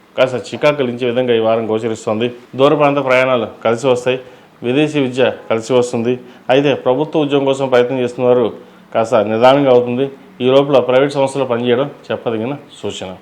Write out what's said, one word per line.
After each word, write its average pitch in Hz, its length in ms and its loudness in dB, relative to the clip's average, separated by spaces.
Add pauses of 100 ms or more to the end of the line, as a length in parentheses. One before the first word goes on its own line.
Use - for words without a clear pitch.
(160)
కాస్త 127 220 0 (100)
చికాకు 147 320 0
కలిగించే 123 300 -4
విధంగా 120 300 0
ఈ - 80 0
వారం 113 240 0
గోచరిస్తోంది. 110 560 -2 (320)
దూర 143 200 4
ప్రాంత 143 280 2
ప్రయాణాలు 127 400 2 (180)
కలిసి 117 260 0
వస్తాయి. 127 260 0 (500)
విదేశీ 143 360 0
విద్య 127 240 0 (220)
కలిసి 113 300 -4
వస్తుంది. 120 340 -2 (400)
అయితే 143 180 2 (140)
ప్రభుత్వ 151 400 0
ఉద్యోగం 139 240 0
కోసం 135 240 -2
ప్రయత్నం 123 300 2
చేస్తున్నవారు 123 440 0 (480)
కాస్త 113 260 2 (100)
నిదానంగా 131 440 4
అవుతుంది. 123 320 0 (360)
ఈ 123 120 2
లోపల 139 240 4 (100)
ప్రైవేట్ 135 280 2
సంస్థలో 135 360 -2
పనిచేయడం 123 340 0 (220)
చెప్పదగిన 113 440 -4 (280)
సూచన. 98 280 -10 (120)